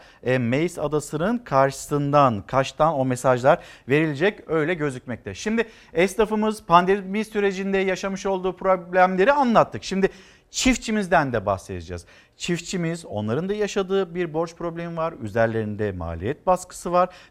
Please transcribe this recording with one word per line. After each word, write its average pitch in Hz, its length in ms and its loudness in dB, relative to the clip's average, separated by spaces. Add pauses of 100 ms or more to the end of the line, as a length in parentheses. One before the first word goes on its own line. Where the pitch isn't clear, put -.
(240)
e, 127 140 2
Meis 131 420 -2
Adası'nın 151 580 -2
karşısından, 139 1080 2
Kaş'tan 143 460 0
o 135 120 0
mesajlar 131 540 4 (300)
verilecek, 156 600 0
öyle 156 240 0
gözükmekte. 127 640 -8
Şimdi 220 340 -2 (240)
esnafımız 214 680 0
pandemi 190 600 2
sürecinde 196 520 -2
yaşamış 190 480 -4
olduğu 185 320 -2
problemleri 185 760 2
anlattık. 226 500 4
Şimdi 190 260 0 (420)
çiftçimizden 185 840 0
de 107 120 -2
bahsedeceğiz. 90 600 -6 (320)
Çiftçimiz, 170 680 -4
onların 110 440 -4
da 202 40 0
yaşadığı 196 640 -2
bir 175 180 -4
borç 165 220 -4
problemi 170 420 -8
var, 165 240 -2
üzerlerinde 107 720 -2
maliyet 87 560 -6
baskısı 180 440 -2
var 180 180 2 (220)